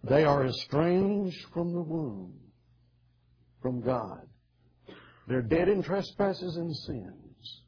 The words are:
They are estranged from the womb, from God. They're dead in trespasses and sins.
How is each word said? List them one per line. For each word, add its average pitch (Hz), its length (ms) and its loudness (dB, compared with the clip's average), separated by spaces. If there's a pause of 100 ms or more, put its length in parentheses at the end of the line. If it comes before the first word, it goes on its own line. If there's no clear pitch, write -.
They 139 200 6
are 143 220 4
estranged 180 960 0 (100)
from 170 200 -2
the 175 80 -2
womb, 143 580 -6 (1200)
from 127 200 -4
God. 117 440 -4 (1000)
They're 127 140 0
dead 165 260 2
in 196 160 4
trespasses 180 720 -2
and 170 180 -4
sins. - 960 -12